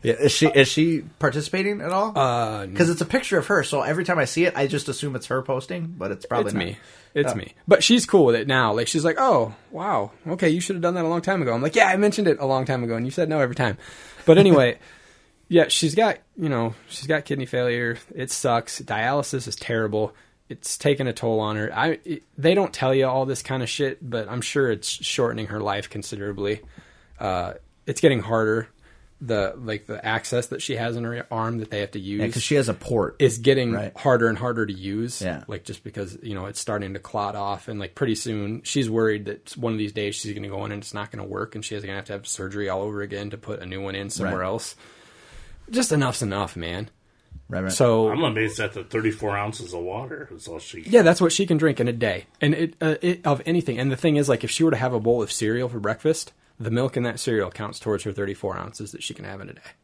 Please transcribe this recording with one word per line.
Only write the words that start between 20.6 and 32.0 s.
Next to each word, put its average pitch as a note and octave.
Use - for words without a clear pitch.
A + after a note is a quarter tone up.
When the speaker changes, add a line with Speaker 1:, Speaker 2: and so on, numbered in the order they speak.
Speaker 1:
taken C#3
a A#2+
toll A2+
on G#2+
her. G#2+
I, D3+
it, D#3+
they E3
don't G3+
tell C3
you C3
all C3
this C3+
kind C3
of A#2
shit, C3+
but A#2
I'm B2
sure C3+
it's -
shortening A#2
her G2+
life G2+
considerably. G2+
Uh, F#2
it's -
getting C3+
harder. A2
The, G#2+
like, G#2+
the -
access A2+
that -
she B2
has A#2
in A#2
her A#2
arm A2+
that G#2+
they G#2
have G2+
to G#2
use G2+